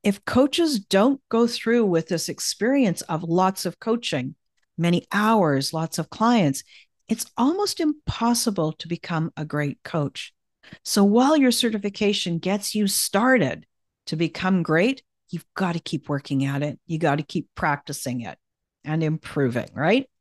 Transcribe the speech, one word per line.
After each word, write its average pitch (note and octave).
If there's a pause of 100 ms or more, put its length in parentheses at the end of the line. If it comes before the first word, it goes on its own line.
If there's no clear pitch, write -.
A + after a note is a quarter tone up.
If G3+
coaches C#4+
don't A3
go A3+
through A#3
with E3
this E3
experience A3
of E3
lots F#3
of E3+
coaching, F#3+ (420)
many E3+
hours, F#3
lots D#3+
of E3
clients, A3 (420)
it's -
almost F4
impossible A#3
to -
become E3
a D#3
great -
coach. - (520)
So G3+
while B3
your C4
certification G3+
gets G3
you G#3
started G3+ (420)
to D#3+
become E3+
great, F3+ (260)
you've E3+
gotta F3
keep -
working C#3
at C#3
it. D3
You D#3+
gotta D#3
keep -
practicing C#3+
it F#2 (440)
and D#3+
improving, D3
right? G3+ (100)